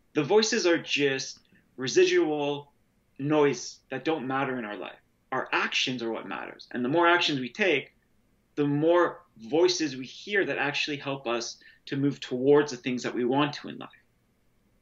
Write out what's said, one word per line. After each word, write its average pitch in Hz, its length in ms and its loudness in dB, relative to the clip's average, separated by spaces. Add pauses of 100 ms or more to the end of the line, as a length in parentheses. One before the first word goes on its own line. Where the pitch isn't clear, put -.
(140)
The 151 100 0
voices 208 440 2
are 170 100 4
just 139 600 -2 (380)
residual 147 920 2 (460)
noise 143 640 0 (100)
that 131 160 -8
don't 156 220 -2
matter 131 320 -2
in 113 60 -8
our 104 120 -10
life. - 220 -12 (320)
Our 127 200 -4
actions 143 520 -2
are 113 80 -2
what 104 160 -8
matters. - 440 -12
And 123 140 -4
the 127 40 0
more 170 180 4
actions 170 320 2
we 123 100 -6
take, 175 440 0 (600)
the 147 120 0
more 160 540 2 (160)
voices 147 600 0
we 131 80 -10
hear 196 400 -2
that 139 120 -4
actually 143 400 -2
help 139 280 -8
us 117 320 -4 (300)
to 143 100 -6
move 139 220 0
towards 143 520 4
the 123 60 -10
things 123 260 -6
that 127 120 -6
we 123 100 0
want 139 280 0
to - 160 -12
in - 100 -12
life. - 100 -16 (920)